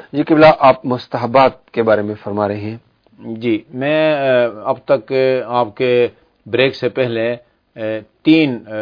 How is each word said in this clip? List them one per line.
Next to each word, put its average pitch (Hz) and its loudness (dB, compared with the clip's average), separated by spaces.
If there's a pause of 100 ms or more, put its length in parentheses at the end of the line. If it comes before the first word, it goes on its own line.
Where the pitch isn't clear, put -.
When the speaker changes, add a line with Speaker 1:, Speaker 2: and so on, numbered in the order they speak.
(140)
Speaker 1:
جی 143 -2
قبلہ، 156 4 (140)
آپ 131 2
مستحبات 123 -2
کے 117 -2
بارے 107 2
میں 104 -6
فرما 104 -4
رہے 104 -6
ہیں۔ 107 -10 (420)
Speaker 2:
جی، 113 -6 (120)
میں، 151 0
آ، 139 -2 (420)
اب 135 -2 (100)
تک، 135 -2
آ، 127 0
آپ 110 -4
کے 123 2 (380)
بریک 127 0
سے 123 -4
پہلے، 117 -4 (400)
آ، 117 -20 (440)
تین، 156 2
آ، 110 -16 (100)